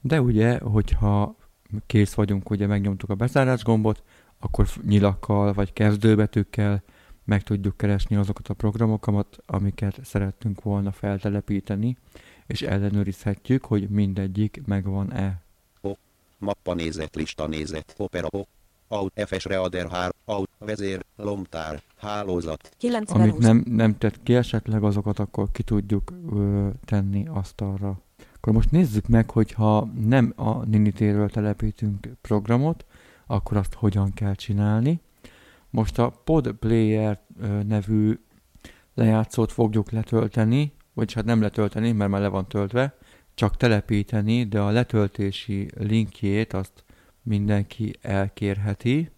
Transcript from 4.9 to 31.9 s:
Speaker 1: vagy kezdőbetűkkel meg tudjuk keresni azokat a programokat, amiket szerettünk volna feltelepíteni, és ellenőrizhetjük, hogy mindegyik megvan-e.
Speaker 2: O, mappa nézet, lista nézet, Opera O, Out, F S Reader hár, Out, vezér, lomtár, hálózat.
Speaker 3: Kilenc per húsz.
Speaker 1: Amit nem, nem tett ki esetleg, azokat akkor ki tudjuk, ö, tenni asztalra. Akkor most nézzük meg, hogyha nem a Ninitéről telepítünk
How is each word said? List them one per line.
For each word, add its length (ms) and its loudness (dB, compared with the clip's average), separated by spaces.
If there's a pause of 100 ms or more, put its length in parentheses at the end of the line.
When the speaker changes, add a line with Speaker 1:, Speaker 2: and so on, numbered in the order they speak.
Speaker 1:
vagy 200 -2
kezdőbetűkkel 1080 2 (400)
meg 200 0
tudjuk 340 -2
keresni 380 0
azokat 320 -2
a 60 -4
programokat, 920 0
amiket 580 -2
szerettünk 580 -4
volna 300 -2
feltelepíteni, 1040 -4 (480)
és 160 -8
ellenőrizhetjük, 1040 -2
hogy 240 -2
mindegyik 760 -2
megvan-e. 760 -4 (400)
Speaker 2:
O, 100 -6 (460)
mappa 360 -4
nézet, 420 -4
lista 320 -6
nézet, 500 -8
Opera 340 -6
O, 120 -8 (460)
Out, 220 -4 (140)
F 140 -4
S 60 -10
Reader 440 -4
hár, 240 -4 (120)
Out, 240 -6 (100)
vezér, 440 -6 (120)
lomtár, 680 -8 (140)
hálózat. 840 -6
Speaker 3:
Kilenc 340 -4
per 100 4
húsz. 80 6
Speaker 1:
Amit 120 0
nem, 240 6
nem 320 2
tett 260 -4
ki 120 2
esetleg, 480 0
azokat 360 0
akkor 320 -4
ki 120 -4
tudjuk, 500 -2 (180)
ö, 360 0 (180)
tenni 420 0
asztalra. 720 -6 (340)
Akkor 180 -2
most 180 4
nézzük 360 2
meg, 220 6
hogyha 600 2 (160)
nem 300 4
a 300 -2
Ninitéről 640 2
telepítünk 800 -2 (140)